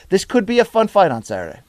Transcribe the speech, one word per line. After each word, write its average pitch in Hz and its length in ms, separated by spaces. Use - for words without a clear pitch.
this 190 160
could 233 220
be 240 100
a 233 80
fun 226 220
fight 185 240
on 113 100
Saturday. 92 480